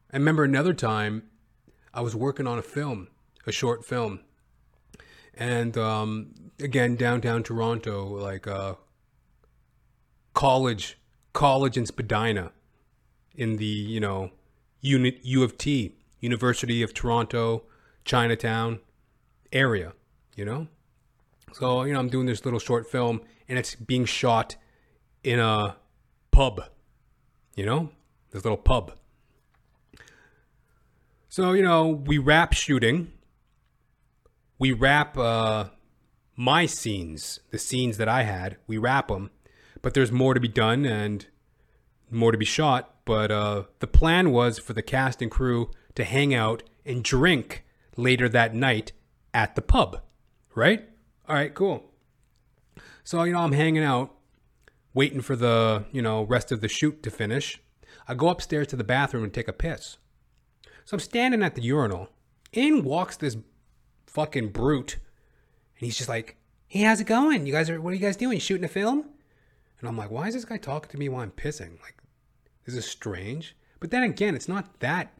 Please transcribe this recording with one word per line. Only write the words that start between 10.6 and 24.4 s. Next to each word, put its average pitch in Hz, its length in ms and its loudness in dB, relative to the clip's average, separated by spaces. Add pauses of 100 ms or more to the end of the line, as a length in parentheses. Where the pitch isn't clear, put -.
college 135 440 2
in 120 80 0
Spadina 107 680 -2 (840)
in 113 220 -4
the, 107 80 -4
you 104 340 -4
know, 98 320 -4 (500)
unit, 127 420 2
U 131 200 2
of 117 140 0
T, 135 400 -2 (220)
University 117 640 0
of 110 120 -4
Toronto, 117 680 -2 (420)
Chinatown 113 760 0 (720)
area, 110 420 0 (420)
you 101 100 -8
know? 139 220 -8 (840)
So, 127 300 0
you 143 100 -2
know, 135 60 0
I'm 127 100 -2
doing 127 160 0
this 120 200 -2
little 120 140 -2
short 120 300 -2
film 120 320 0 (260)
and 127 120 -4
it's - 160 -6
being 127 300 -2
shot 113 500 0 (680)